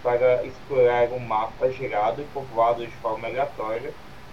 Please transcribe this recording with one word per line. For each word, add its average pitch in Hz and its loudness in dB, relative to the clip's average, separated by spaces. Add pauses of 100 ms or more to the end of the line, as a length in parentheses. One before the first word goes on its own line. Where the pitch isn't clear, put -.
para 123 4
explorar 120 4
um 127 -4
mapa 113 0
gerado 127 -2
e - -10
povoado 117 0
de 117 -10 (100)
forma 113 -4
aleatória 117 -4 (400)